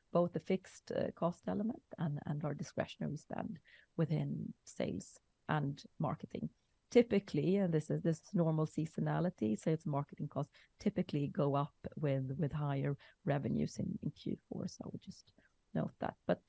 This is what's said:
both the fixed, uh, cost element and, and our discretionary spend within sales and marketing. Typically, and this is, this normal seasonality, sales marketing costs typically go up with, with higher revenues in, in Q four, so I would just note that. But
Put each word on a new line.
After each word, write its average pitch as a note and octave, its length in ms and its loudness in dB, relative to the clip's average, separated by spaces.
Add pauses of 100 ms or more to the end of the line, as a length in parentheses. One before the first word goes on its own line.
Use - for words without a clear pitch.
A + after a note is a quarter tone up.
(100)
both F3 220 4
the D#3 80 -2
fixed, - 500 -4
uh, - 240 0
cost F3 340 -2
element G#3 340 -2 (160)
and, D3 260 -2
and D3 200 -4
our D3 100 -2
discretionary - 640 -4
spend - 400 -8 (400)
within D3+ 560 0 (100)
sales - 560 -6 (300)
and D3 320 0 (160)
marketing. - 500 -2 (420)
Typically, G3 680 4
and F#3 180 2
this D3+ 160 2
is, D3+ 100 0
this E3 220 0 (100)
normal D#3+ 340 4
seasonality, D#3+ 920 0
sales D#3+ 260 0
marketing D3 440 -2
costs - 240 -4 (280)
typically F3+ 460 0
go C#3+ 280 2
up C#3+ 220 0 (200)
with, C3+ 420 0
with D3 160 0
higher C#3+ 420 0 (300)
revenues D3 520 0
in, - 240 -2
in - 100 -2
Q - 260 -6 (100)
four, - 180 -6
so - 200 -10
I - 60 -12
would - 100 -10
just - 280 -18 (440)
note - 260 -2
that. - 140 -4 (120)
But - 220 2